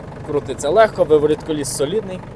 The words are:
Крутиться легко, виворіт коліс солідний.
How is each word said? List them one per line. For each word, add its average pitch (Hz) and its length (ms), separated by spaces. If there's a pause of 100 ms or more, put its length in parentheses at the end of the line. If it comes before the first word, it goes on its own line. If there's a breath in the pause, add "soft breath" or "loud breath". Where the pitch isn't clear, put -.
(260)
Крутиться 143 420
легко, 202 340
виворіт 151 400
коліс 151 340
солідний. 185 420 (160)